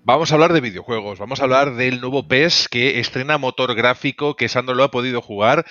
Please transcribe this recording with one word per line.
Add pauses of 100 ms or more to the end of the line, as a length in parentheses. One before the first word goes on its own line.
Vamos
a
hablar
de
videojuegos,
vamos
a
hablar
del
nuevo
pes
que
estrena
motor
gráfico,
que
Sandro
lo
ha
podido
jugar,